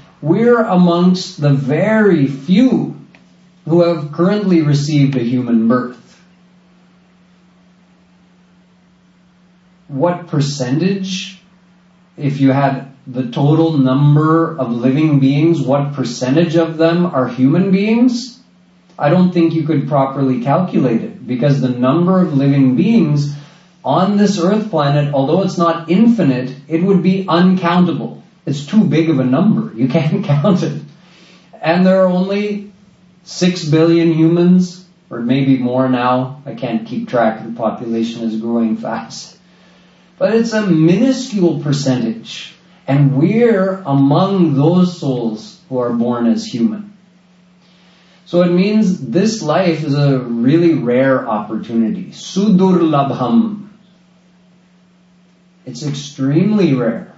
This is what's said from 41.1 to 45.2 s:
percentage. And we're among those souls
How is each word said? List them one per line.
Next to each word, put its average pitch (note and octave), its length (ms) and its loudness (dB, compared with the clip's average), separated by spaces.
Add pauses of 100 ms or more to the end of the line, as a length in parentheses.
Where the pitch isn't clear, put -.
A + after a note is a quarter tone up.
percentage. C#3 920 -4 (320)
And C3+ 320 2
we're G3 680 2
among D3+ 720 2
those F3 440 2
souls A#2+ 680 -6